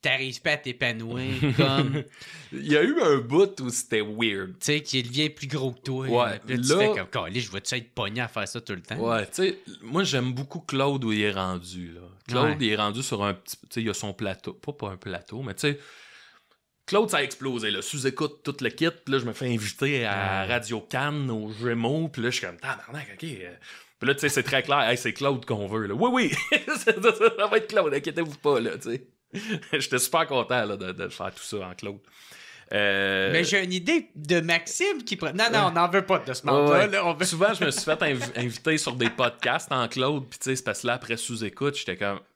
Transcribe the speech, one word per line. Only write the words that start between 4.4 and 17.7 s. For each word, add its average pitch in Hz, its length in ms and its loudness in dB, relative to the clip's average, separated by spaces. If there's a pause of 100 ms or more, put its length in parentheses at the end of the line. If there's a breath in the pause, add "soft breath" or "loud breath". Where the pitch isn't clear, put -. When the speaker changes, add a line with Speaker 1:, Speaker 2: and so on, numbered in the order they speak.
Speaker 1:
Tu - 80 -18
sais, 147 220 0
qu'il 131 240 -2
devient 143 220 0
plus 147 180 -10
gros 131 260 -2
que 123 100 -16
toi, 131 260 -4
Speaker 2:
Ouais, 117 380 2
Speaker 1:
puis 127 100 -2
là, 120 60 0
tu 127 80 0
Speaker 2:
là 170 80 6
Speaker 1:
fais 214 220 4
comme, « 92 260 -4
Calais, 98 140 -4
je 101 120 -8
vais-tu 98 220 -6
être 120 200 -8
pogné 113 280 -4
à 120 60 -4
faire 101 200 -6
ça 117 140 -10
tout - 100 -8
le 92 80 -8
temps ? » 107 180 -8
Speaker 2:
Ouais, 110 280 0
tu - 60 -16 (100)
sais, 185 160 0 (240)
moi, 143 220 0
j'aime 127 280 0
beaucoup 135 280 -6
Claude 135 440 0
où 110 80 0
il 107 80 2
est 104 120 2
rendu, 90 600 -4
là. 87 80 -16 (280)
Claude, 127 220 2
Speaker 1:
Ouais. 101 100 0
Speaker 2:
il 113 120 2
est 107 40 2
rendu 104 260 0
sur 110 220 -2
un 101 100 0
petit, - 220 -12
tu - 140 -20
sais, 117 120 -4
il 110 80 -2
a 98 40 -2
son 101 200 -6
plateau. - 400 -8
Pas, - 180 -12
pas 110 180 -8
un 92 60 -10
plateau, 98 460 -10
mais 117 120 -8
tu - 80 -10
sais, 143 180 0 (1040 loud breath)
Claude, 208 240 4
ça 170 80 2
a 143 40 2
explosé, 123 480 -2